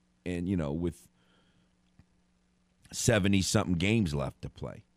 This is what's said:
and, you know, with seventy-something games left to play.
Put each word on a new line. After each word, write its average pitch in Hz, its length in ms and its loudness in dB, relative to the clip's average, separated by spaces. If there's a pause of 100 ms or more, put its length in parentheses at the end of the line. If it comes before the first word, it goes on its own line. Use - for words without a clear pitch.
(260)
and, 87 220 -4
you 98 80 0
know, 76 160 -2
with 85 380 -6 (1800)
seventy-something 98 800 2
games 95 380 0
left 69 300 -6
to 67 60 -8
play. - 340 -14 (140)